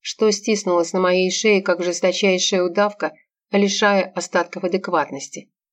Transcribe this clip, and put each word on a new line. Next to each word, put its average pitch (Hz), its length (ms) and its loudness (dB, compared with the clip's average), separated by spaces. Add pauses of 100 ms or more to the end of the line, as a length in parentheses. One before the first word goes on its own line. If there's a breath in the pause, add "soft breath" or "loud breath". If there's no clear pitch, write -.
что - 300 0
стиснулась 190 640 0
на 190 60 0
моей 185 320 2
шее, 202 300 2
как 180 220 -2
жесточайшая 180 800 0
удавка, 180 500 -2 (380 soft breath)
лишая 202 640 2
остатков 180 480 -4
адекватности. 175 880 -4 (220)